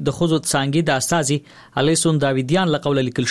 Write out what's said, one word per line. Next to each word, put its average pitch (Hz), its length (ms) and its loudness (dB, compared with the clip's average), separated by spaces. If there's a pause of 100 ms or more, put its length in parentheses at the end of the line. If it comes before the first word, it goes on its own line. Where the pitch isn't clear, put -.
د 139 100 -2
ښځو 165 200 2 (140)
څانګې 139 380 0
د 135 120 0
استازي 147 360 0 (440)
الیسون 156 420 2
داویدیان 139 500 0
له 147 120 0
قوله 139 220 0
لیکل 123 240 -2